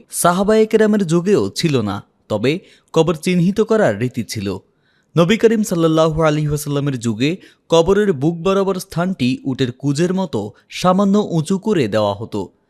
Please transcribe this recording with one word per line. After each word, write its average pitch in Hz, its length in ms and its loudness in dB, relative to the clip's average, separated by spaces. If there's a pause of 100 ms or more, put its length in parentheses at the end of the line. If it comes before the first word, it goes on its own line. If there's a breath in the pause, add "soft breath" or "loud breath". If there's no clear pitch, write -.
(120)
সাহাবায়ে 202 540 2
কেরামের 214 420 2
যুগেও 170 420 2
ছিল 139 320 -2
না, 104 220 -6 (260)
তবে 120 300 -2 (340 soft breath)
কবর 160 220 2
চিহ্নিত 180 460 0
করার 208 380 0
রীতি 123 240 -4
ছিল। 98 340 -6 (600)
নবী 175 200 2
করিম 226 260 2
সাল্লাল্লাহু 160 580 0
আলাইহি 151 260 0
ওয়াসাল্লামের 143 520 -4
যুগে 117 380 -2 (320 loud breath)
কবরের 196 440 4
বুক 151 220 -2
বরাবর 190 440 -2
স্থানটি 165 640 -2
উটের 127 280 -2
কুজের 143 420 -2
মতো 120 380 -4 (180 soft breath)
সামান্য 196 600 2
উঁচু 165 280 -2
করে 185 300 0
দেওয়া 104 260 0
হতো। 101 360 -8 (200)